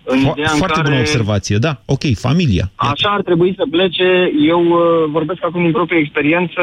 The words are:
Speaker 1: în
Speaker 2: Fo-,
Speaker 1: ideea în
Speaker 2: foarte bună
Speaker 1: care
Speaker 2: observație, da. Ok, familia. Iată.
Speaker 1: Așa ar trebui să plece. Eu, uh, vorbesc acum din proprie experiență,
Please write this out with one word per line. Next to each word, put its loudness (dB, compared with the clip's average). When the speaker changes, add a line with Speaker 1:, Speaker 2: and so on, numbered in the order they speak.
Speaker 1:
în 0
Speaker 2:
Fo-, 2
Speaker 1:
ideea -4
în 0
Speaker 2:
foarte -2
bună 0
Speaker 1:
care 0
Speaker 2:
observație, -2
da. 0
Ok, -4
familia. 0
Iată. -4
Speaker 1:
Așa -2
ar -2
trebui 0
să -4
plece. 2
Eu, 2
uh, 4
vorbesc -4
acum -2
din 2
proprie 0
experiență, 0